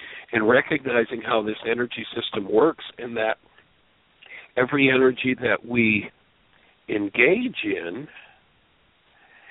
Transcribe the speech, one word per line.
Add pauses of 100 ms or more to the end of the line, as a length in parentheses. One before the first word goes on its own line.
(320)
And
recognizing
how
this (120)
energy
system
works (140)
and
that (1160)
every
energy
that
we (760)
engage
in (1400)